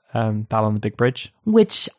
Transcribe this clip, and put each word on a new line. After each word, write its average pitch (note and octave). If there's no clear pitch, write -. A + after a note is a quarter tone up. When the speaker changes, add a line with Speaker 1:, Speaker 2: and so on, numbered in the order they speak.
Speaker 1:
um, A2
Battle A2
on G#2+
the G#2+
Big G#2+
Bridge. -
Speaker 2:
Which G#3+